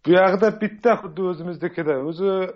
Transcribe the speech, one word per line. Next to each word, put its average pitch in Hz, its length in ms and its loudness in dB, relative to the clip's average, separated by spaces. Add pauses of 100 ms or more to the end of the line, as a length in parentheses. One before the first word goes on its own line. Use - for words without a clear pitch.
Bu 156 60 2
yoqda 190 360 4 (140)
bitta, 214 340 0
xuddi 175 260 -8
o'zimizdekida. 165 800 -4
O'zi 165 320 -2 (240)